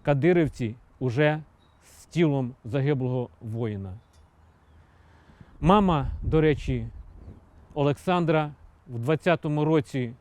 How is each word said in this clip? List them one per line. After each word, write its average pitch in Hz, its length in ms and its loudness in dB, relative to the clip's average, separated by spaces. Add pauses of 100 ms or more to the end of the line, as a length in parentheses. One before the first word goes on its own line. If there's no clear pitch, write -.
кадирівці 143 720 2 (240)
уже 151 400 0 (600)
з - 60 -20
тілом 139 480 0 (120)
загиблого 127 640 -2 (120)
воїна. 107 520 -6 (1700)
Мама, 175 480 4 (140)
до 160 200 2
речі, 131 460 0 (840)
Олександра 156 760 0 (360)
в 117 120 -10
двадцятому 151 680 -2
році 139 560 0